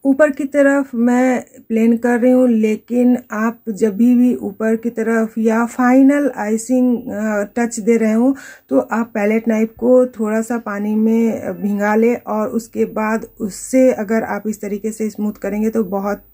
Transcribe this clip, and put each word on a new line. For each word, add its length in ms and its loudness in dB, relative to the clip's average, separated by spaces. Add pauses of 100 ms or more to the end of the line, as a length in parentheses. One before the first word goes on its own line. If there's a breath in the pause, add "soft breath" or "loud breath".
ऊपर 260 4
की 140 -6
तरफ 500 2
मैं 480 2 (240)
प्लेन 300 2
कर 220 0
रही 120 4
हूँ, 180 4
लेकिन 680 2 (140)
आप 380 -4
जब 280 -2
भी 380 4
ऊपर 400 -2
की 140 -6
तरफ 480 -2
या 280 0
फाइनल 680 4
आइसिंग, 640 0
अ, 460 -4 (140)
टच 220 -4
दे 180 2
रहे 160 2
हो 220 2 (340 loud breath)
तो 100 2
आप 340 -4
पैलेट 340 0
नाइफ 320 0
को 300 4
थोड़ा 320 -4
सा 160 -6
पानी 380 -4
में 680 0
भिंगा 340 -2
लें 220 2
और 320 -4
उसके 360 -4
बाद 420 -4 (120)
उससे 540 0
अगर 300 -2
आप 240 -6
इस 140 -6
तरीके 300 -6
से 180 -6
स्मूथ 240 -6
करेंगे 360 -4
तो 140 -2
बहुत 400 -6 (100)